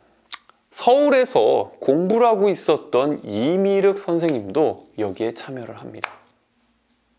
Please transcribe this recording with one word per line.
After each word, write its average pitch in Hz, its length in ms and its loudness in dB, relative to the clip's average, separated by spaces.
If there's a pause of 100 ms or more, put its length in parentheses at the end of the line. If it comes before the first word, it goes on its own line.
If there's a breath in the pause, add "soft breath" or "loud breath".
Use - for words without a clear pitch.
(720 soft breath)
서울에서 247 1080 2
공부를 185 460 2
하고 208 220 2
있었던 143 760 0
이미륵 190 760 0
선생님도 151 1000 -2
여기에 110 360 -4
참여를 113 460 -14
합니다. 113 300 -12 (1080)